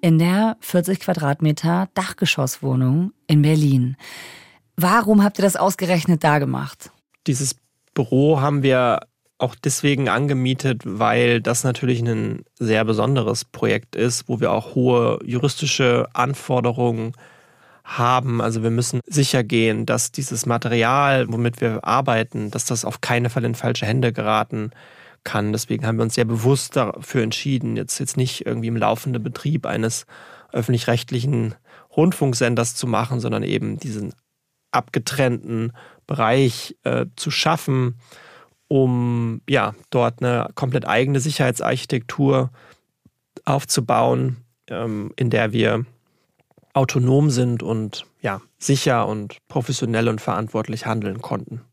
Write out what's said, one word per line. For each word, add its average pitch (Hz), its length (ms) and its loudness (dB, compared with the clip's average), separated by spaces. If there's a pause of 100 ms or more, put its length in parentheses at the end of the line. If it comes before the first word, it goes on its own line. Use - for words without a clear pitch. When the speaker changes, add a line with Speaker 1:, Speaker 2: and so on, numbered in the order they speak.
Speaker 1:
in 165 180 6
der 196 400 2
vierzig 180 400 0
Quadratmeter 160 960 0
Dachgeschosswohnung 139 1160 0 (160)
in 151 140 6
Berlin. 139 540 4 (800)
Warum 202 460 6
habt 202 160 2
ihr 185 60 2
das 190 100 4
ausgerechnet 175 720 2
da 147 160 6
gemacht? 135 500 -6 (380)
Speaker 2:
Dieses 131 260 0 (400)
Büro 139 460 4
haben 143 240 0
wir 127 380 4 (360)
auch 127 160 -2
deswegen 139 540 0
angemietet, 127 760 0
weil 113 560 2
das 117 220 -2
natürlich 123 380 0
ein 110 440 -2 (140)
sehr 110 260 2
besonderes 110 600 0
Projekt - 520 -4
ist, 120 320 -2
wo 120 120 -2
wir 107 100 0
auch 110 240 -4
hohe 120 500 2
juristische 123 880 0
Anforderungen 123 1000 -2 (720)
haben. 123 560 0
Also 110 220 -2
wir 113 80 0
müssen 120 340 -2
sicher 139 400 2
gehen, 113 400 2
dass 113 280 -2
dieses 123 340 -6
Material, 120 840 2
womit 117 320 -2
wir 113 240 -2
arbeiten, 113 680 0
dass 110 140 -6
das 117 200 -4
auf 107 160 -6
keinen 120 300 0
Fall 117 140 -2
in 120 100 -2
falsche 113 300 -4
Hände 120 280 0
geraten 110 580 -2 (540)
kann. 104 280 -2
Deswegen 113 340 -2
haben 110 120 0
wir 113 60 2
uns 113 100 -2
sehr 120 100 2
bewusst 117 520 0
dafür 123 460 -2
entschieden, 117 540 -2
jetzt, 110 220 -6
jetzt - 180 -6
nicht 127 300 -2
irgendwie 117 220 -4
im 117 80 -2
laufenden 113 460 -2
Betrieb 131 440 -4
eines 113 400 -4 (460)
öffentlich-rechtlichen 117 1000 -2 (420)
Rundfunksenders 123 800 2
zu - 120 -6
machen, 117 340 -2
sondern 110 220 -2
eben 104 360 -4
diesen 107 360 -8 (560)
abgetrennten 120 1000 -2 (340)
Bereich, 127 800 0
äh, 123 220 -2 (100)
zu - 140 -6
schaffen, 131 640 0 (720)
um, 120 800 0
ja, 107 280 0 (160)
dort 117 320 0
eine 123 320 0
komplett 131 340 -2
eigene 131 320 2
Sicherheitsarchitektur 131 1300 0 (960)
aufzubauen, 123 920 0 (300)
ähm, 110 480 -6
in 127 120 0
der 110 240 0
wir 110 320 0 (880)
autonom 135 560 2
sind 123 340 0
und, 110 440 -6 (160)
ja, 98 180 -4 (180)
sicher 131 480 0
und 104 300 -8 (100)
professionell 117 640 -2
und 113 140 -2
verantwortlich 107 640 -4
handeln 110 340 -4
konnten. - 400 -8 (120)